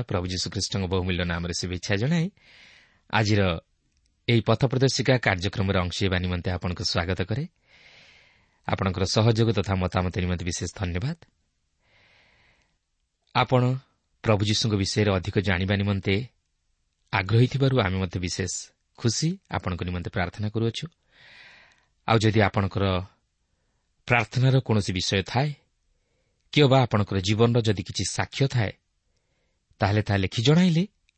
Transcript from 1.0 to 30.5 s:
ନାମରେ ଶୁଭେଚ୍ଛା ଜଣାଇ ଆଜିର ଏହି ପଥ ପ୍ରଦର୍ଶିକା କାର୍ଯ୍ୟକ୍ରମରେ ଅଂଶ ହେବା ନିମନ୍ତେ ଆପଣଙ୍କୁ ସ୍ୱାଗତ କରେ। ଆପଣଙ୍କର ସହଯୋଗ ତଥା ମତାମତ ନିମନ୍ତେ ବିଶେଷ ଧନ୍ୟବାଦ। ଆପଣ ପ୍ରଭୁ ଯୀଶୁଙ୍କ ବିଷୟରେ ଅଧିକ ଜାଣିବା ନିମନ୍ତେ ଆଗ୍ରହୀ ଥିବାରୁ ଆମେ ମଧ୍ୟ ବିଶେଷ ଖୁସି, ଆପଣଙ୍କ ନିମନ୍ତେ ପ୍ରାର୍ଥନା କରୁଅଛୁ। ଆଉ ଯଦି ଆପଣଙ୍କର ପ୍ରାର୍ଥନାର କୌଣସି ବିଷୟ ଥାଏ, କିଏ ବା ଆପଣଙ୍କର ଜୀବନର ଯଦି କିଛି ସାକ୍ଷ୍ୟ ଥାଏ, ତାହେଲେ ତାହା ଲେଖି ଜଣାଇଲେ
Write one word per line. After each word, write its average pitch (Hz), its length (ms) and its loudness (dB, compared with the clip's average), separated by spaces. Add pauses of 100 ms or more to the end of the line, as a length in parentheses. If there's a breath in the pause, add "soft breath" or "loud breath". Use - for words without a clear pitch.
ନାମରେ 85 320 -4
ଶୁଭେଚ୍ଛା 90 400 -4
ଜଣାଇ 160 300 0 (840 soft breath)
ଆଜିର 104 300 2 (880)
ଏହି 117 120 4
ପଥ 113 280 2
ପ୍ରଦର୍ଶିକା 127 480 2
କାର୍ଯ୍ୟକ୍ରମରେ 95 640 0
ଅଂଶ 90 240 -4
ହେବା 92 140 0
ନିମନ୍ତେ 90 320 -4
ଆପଣଙ୍କୁ 90 340 -6
ସ୍ୱାଗତ 90 400 -2
କରେ। 131 200 -4 (1200 soft breath)
ଆପଣଙ୍କର 95 360 -2
ସହଯୋଗ 110 480 2
ତଥା 98 220 -2
ମତାମତ 92 460 -2
ନିମନ୍ତେ 90 240 -4
ବିଶେଷ 87 320 -6
ଧନ୍ୟବାଦ। 101 420 -6 (2250 soft breath)
ଆପଣ 127 280 2 (640)
ପ୍ରଭୁ 107 200 2
ଯୀଶୁଙ୍କ 107 320 0
ବିଷୟରେ 101 340 0
ଅଧିକ 95 300 -2
ଜାଣିବା 95 360 0
ନିମନ୍ତେ 98 380 0 (1000)
ଆଗ୍ରହୀ 107 360 4
ଥିବାରୁ 131 320 0
ଆମେ 95 160 0
ମଧ୍ୟ 95 240 -4
ବିଶେଷ 90 320 -4 (460)
ଖୁସି, 123 300 -2 (200)
ଆପଣଙ୍କ - 340 -4
ନିମନ୍ତେ 87 280 -6
ପ୍ରାର୍ଥନା 98 380 -4
କରୁଅଛୁ। 113 360 -4 (1200 loud breath)
ଆଉ 113 100 4
ଯଦି 107 220 4
ଆପଣଙ୍କର 98 440 0 (1300)
ପ୍ରାର୍ଥନାର 123 500 2
କୌଣସି 107 320 0
ବିଷୟ 92 300 0
ଥାଏ, 143 320 -2 (960)
କିଏ 147 140 6
ବା 131 160 6
ଆପଣଙ୍କର 104 380 0
ଜୀବନର 113 400 4
ଯଦି 104 220 0
କିଛି - 280 -6
ସାକ୍ଷ୍ୟ - 380 -2
ଥାଏ, 107 240 -2 (1080)
ତାହେଲେ 104 240 2
ତାହା 101 160 0
ଲେଖି 95 240 -2
ଜଣାଇଲେ 170 460 4 (300)